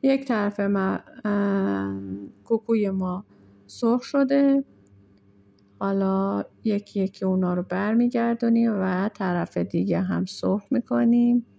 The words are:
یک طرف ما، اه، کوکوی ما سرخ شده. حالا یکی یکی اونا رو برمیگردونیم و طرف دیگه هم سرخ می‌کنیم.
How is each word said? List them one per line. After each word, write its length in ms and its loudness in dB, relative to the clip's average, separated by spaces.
یک 260 2
طرف 320 0
ما، 380 0
اه، 760 0
کوکوی 460 0
ما 340 -4
سرخ 360 0
شده. 640 2
حالا 640 0
یکی 360 -2
یکی 240 -4
اونا 300 0
رو 80 -2
برمیگردونیم 1200 0
و 280 0
طرف 480 -4
دیگه 440 -2
هم 240 -2
سرخ 460 -4
می‌کنیم. 760 2